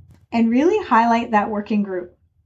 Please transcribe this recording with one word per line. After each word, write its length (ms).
And 180
really 360
highlight 460
that 180
working 320
group. 340